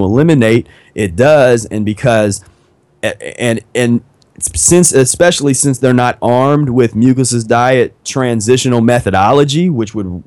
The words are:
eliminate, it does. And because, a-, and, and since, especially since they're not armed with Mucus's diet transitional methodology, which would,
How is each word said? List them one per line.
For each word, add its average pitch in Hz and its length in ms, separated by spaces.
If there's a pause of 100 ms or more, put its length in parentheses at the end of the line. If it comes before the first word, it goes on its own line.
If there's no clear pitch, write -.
eliminate, 117 640 (260)
it 95 220
does. 127 480
And 104 200
because, 107 600 (580)
a-, - 380
and, - 200 (140)
and 120 300 (340)
since, - 540
especially 143 600
since 135 260
they're 127 120
not 123 300
armed 135 480
with 120 240
Mucus's 123 480
diet 120 500 (120)
transitional 123 760
methodology, 120 880
which 113 280
would, 90 300